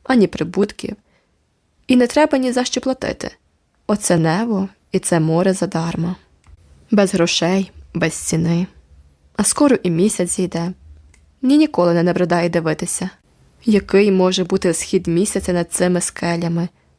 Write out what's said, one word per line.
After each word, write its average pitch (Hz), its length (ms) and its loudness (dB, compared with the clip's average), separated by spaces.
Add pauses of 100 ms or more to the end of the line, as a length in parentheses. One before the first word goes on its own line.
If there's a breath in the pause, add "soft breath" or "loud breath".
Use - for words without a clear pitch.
ані 226 240 4
прибутків. 190 680 -4 (920)
І 254 80 2
не 247 120 4
треба 294 300 2
ні 254 140 0
за 247 120 0
що 247 180 -4
платити. - 500 -6 (560)
Оце 202 300 0
небо 190 520 0 (220)
і 190 80 0
це 175 200 0
море 170 340 2
задарма. 170 640 -4 (760)
Без 202 220 2
грошей, 180 580 0 (220)
без 165 200 -2
ціни. 170 540 -2 (680)
А 208 80 0
скоро 285 400 2
і 185 60 0
місяць 175 460 0
зійде. 170 360 -4 (720)
Мені 262 160 4
ніколи 294 360 2
не 170 100 2
набридає 175 460 2
дивитися, 170 600 -4 (560)
який 202 460 2
може 185 320 2
бути 180 300 0
схід 180 340 -2
місяця 180 460 -2
над 170 200 -4
цими 180 280 0
скелями, 170 680 -4 (280)